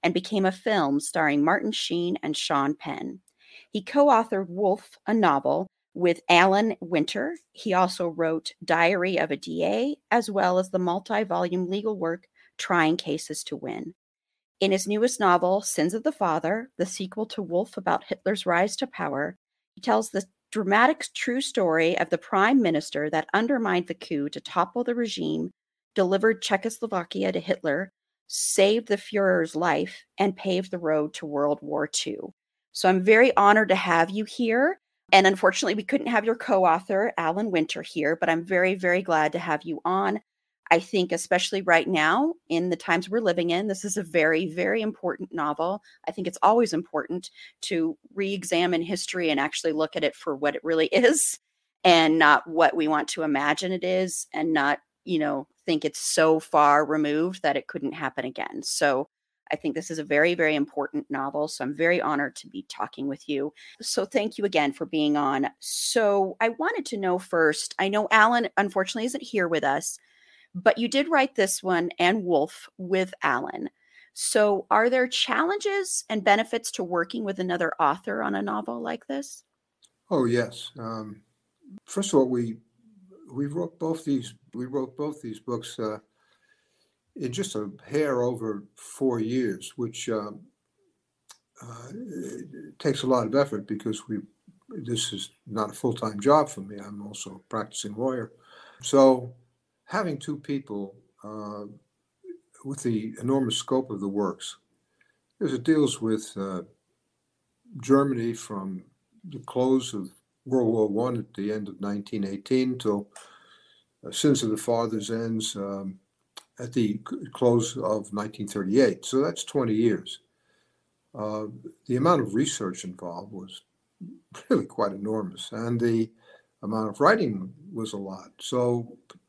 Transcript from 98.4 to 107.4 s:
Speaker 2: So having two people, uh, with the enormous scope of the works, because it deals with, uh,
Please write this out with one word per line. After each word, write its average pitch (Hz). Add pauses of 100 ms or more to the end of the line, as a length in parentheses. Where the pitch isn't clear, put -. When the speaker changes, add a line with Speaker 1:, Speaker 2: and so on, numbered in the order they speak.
Speaker 2:
So 131 (500)
having 175
two 147
people, 107 (260)
uh, 104 (960)
with 135
the 113
enormous 123
scope 131
of 98
the 101
works, 98 (840)
because 151
it 123
deals 151
with, 110
uh, 95 (1200)